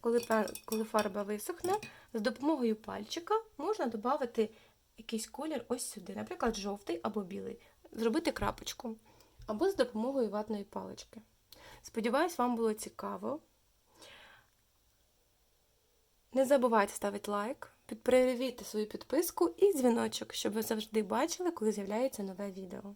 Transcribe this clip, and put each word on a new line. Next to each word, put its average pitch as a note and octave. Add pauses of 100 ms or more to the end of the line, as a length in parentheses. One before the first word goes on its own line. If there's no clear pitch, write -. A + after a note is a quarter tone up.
Коли A#3
пе-, A3 (140)
коли A3
фарба G#3
висохне, E4+ (360)
з A3
допомогою A#3+
пальчика G#3 (240)
можна F4+
добавити A#3 (480)
якийсь A3
колір D4
ось B3+
сюди, F#3+
наприклад, A3
жовтий G3+
або G#3
білий. F#3+ (320)
Зробити A#3
крапочку. - (500)
Або C4
з F#4+
допомогою A#3+
ватної G#3
палички. - (600)
Сподіваюсь, B3+
вам B3
було A3+
цікаво. G#3 (3000)
Не C4
забувайте A#3
ставити G3+
лайк, G#3 (140)
під-, A3
перевірте B3+
свою G#3+
підписку -
і G4
дзвіночок, A#3
щоб G#3+
ви A3
завжди G#3+
бачили, D4+
коли A3
з'являється G#3
нове G3
відео. F#3+